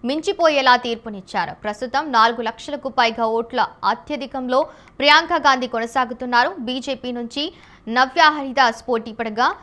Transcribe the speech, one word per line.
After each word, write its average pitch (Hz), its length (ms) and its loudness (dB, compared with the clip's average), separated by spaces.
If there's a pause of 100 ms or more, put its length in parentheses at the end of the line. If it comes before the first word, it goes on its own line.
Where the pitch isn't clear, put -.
(100)
మించిపోయేలా 302 640 4 (120)
తీర్పునిచ్చారు. 208 680 -6 (100)
ప్రస్తుతం 233 400 -4 (120)
నాలుగు 233 320 4
లక్షలకు 285 500 -8
పైగా 226 280 2 (100)
ఓట్ల 233 240 -4 (320)
అత్యధికంలో 262 680 -4 (400)
ప్రియాంక 311 460 4
గాంధీ 254 300 2
కొనసాగుతున్నారు. 247 760 -2 (180)
బీజేపీ 254 520 -6
నుంచి 240 240 -6 (540)
నవ్య 269 260 4 (120)
హరిదాస్ 262 520 0
పోటీ 226 320 -4
పడగా 226 280 0 (140)